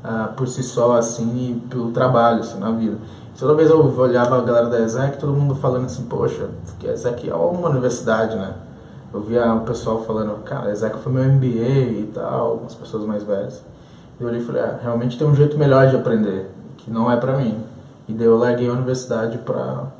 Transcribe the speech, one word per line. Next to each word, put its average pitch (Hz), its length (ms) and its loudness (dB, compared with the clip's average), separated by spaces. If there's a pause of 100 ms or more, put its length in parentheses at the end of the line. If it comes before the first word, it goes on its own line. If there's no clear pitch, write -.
ah, 113 320 -4
por 131 120 -2
si - 160 -6
só, 120 340 2
assim, 117 280 0 (380)
e - 60 -14
pelo 117 220 -4
trabalho, 117 500 4
assim, - 180 -8
na 107 120 -2
vida. 113 260 -2 (400)
Toda 143 180 2
vez 156 140 6
eu 160 100 8 (180)
olhava 123 400 4
a 120 40 4
galera 117 260 4
da 120 140 0
esec, 131 360 -2
todo 143 160 -2
mundo 139 220 2
falando 127 300 0
assim, - 180 -8
"Poxa, - 440 -4 (180)
porque - 220 -12
a - 60 -2
esec - 340 -4
é - 60 -6
uma 175 360 0
universidade, 113 680 0
né?" 95 180 -6 (600)
Eu 101 80 -6
via 117 320 2
o 110 80 0
pessoal 113 420 -4
falando, 107 400 -4
"Cara, - 260 -6
a - 20 -2
esec 107 280 -2
foi 135 120 -6
meu 131 120 2
M 135 160 6
B 131 80 2 (120)
A 117 80 0 (320)
e 104 140 -6
tal", 117 540 -2
as - 80 -14
pessoas - 280 -8
mais 104 200 -4
velhas. 101 380 -4 (580)
E 123 40 -6
eu 120 60 -2
olhei 117 120 -2
e - 40 -6
falei, 123 160 -2
"Ah, 110 200 -4
realmente 120 360 -2
tem 151 100 2
um 143 80 6
jeito 147 220 4
melhor 135 320 6
de 131 60 4
aprender, 107 540 0 (280)
que - 140 -12
não 117 200 2
é 120 60 4
pra 127 180 0
mim." 113 220 0 (500)
E 110 60 -8
daí 113 140 2
eu 113 100 8
larguei 120 320 2
a 123 40 0
universidade 120 680 -2
pra 131 460 -4 (140)